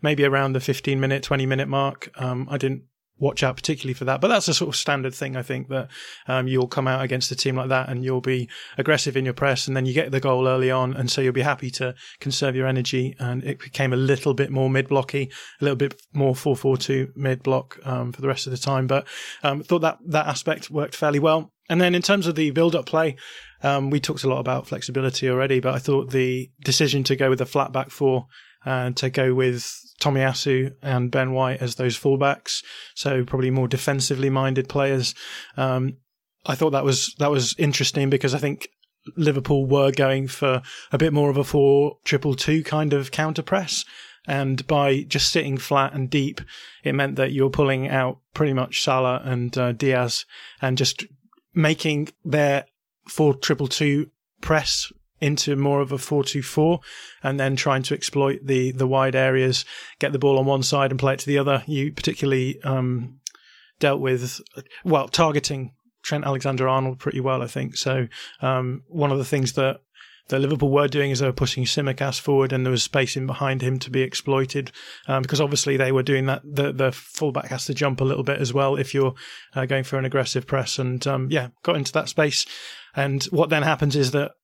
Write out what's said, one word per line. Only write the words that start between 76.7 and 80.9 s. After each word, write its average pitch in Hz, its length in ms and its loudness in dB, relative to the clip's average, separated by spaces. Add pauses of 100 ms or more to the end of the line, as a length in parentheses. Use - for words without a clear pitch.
the 131 180 2
fullback - 560 -4
has 131 200 -6
to 147 60 -4
jump 135 280 -2
a 135 40 2
little 135 180 0
bit 139 160 -2
as 120 140 -2
well 139 220 2
if 139 180 -4
you're, 135 220 2 (400)
uh, 131 100 -2
going 131 200 -2
for 135 120 -4
an 131 80 -2
aggressive 131 420 -2
press, 131 320 -2
and, 127 280 -2